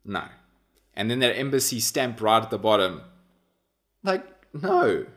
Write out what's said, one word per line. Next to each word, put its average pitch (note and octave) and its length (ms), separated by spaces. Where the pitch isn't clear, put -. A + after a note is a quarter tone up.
No. F#2 180
And A2 160
then B2 80
that B2 180
embassy C3 440
stamp B2+ 400
right A2 200
at A2 80
the A2 80
bottom. F#2+ 440
Like, F#3+ 220
no. G#3 520